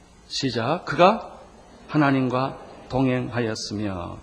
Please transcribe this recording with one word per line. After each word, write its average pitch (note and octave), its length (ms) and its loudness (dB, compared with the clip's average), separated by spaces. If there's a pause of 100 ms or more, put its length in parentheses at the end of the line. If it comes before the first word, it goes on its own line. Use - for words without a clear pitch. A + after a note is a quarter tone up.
(280)
시작. B2 580 -2
그가 F3+ 540 4 (480)
하나님과 C3+ 680 2 (320)
동행하였으며. A2 1300 -2